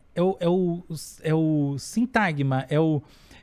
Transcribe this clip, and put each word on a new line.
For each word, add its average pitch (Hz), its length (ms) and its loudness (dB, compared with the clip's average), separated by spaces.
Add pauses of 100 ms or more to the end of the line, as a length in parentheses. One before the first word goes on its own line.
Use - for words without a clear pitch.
(140)
é 170 80 0
o, 190 180 2
é 170 80 0
o, 180 360 0 (380)
é 156 120 0
o 151 440 2
sintagma, 151 880 0
é 151 120 2
o, 156 220 2 (400)